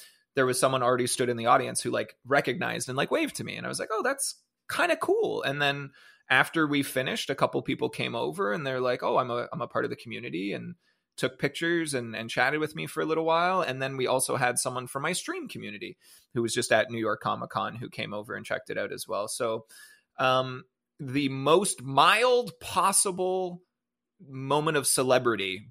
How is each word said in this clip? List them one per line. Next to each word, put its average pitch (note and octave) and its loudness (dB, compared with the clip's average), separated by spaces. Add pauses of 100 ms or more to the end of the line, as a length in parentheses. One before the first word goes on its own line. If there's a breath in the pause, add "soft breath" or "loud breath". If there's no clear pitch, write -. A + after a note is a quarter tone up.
(340 loud breath)
there C3+ 4
was B2+ 2
someone C3 4
already B2 4
stood B2 0
in A#2+ -2
the A2+ -6
audience A#2+ 4
who, A#2+ -4
like, A#2 -4
recognized B2 0
and, B2+ -4
like, C#3+ -2
waved D4 0
to - -6
me. - -8
And A#2+ -8
I A#2+ -6
was - -6
like, - -4
"Oh, G#4 -2
that's - -2 (340)
kinda E4 2
cool." - 0
And C#3 -2
then C#3+ 0 (380 soft breath)
after D3 4
we C#3+ 2
finished, C#3 -2
a C#3 -2
couple C3+ 2
people C3 -2
came B2+ -4
over D#3+ -2
and D#3+ -4
they're C3 -2
like, B2+ 0
"Oh, A#2+ 2
I'm B2+ 0
a, A#2+ -2
I'm - -8
a A#2 -6
part B2 -2
of A#2 -4
the A#2 -6
community," B2 -6
and F3 -8 (400)
took - -4
pictures E3 -2
and, A#2+ -6
and A2+ -8
chatted C3+ 0
with D3+ -4
me D#3+ -6
for - -6
a D#3+ 0
little D#3+ 0
while. F3 2
And C3 -2
then C3+ -4
we C3 0
also B2+ 2
had B2 2
someone B2 -4
from C3+ -8
my E3 -2
stream D#4+ -6
community G2 -12 (380 soft breath)
who B2 2
was A2+ 0
just A#2 2
at A2 4
New A#2 -6
York A2 -2
Comic A2 -2
Con G#2+ -4
who A#2 -10
came G#2+ -8
over G#2 -10
and G#2 -10
checked - -6
it G#2+ -4
out G#2 -4
as - -10
well. G2+ -4
So, A#2 -4 (540 loud breath)
um, C3 0 (340)
the C#3 -2
most C#3+ 4
mild G#3 4
possible F#3 0 (640)
moment C#3 0
of C3+ 2
celebrity, A#2 2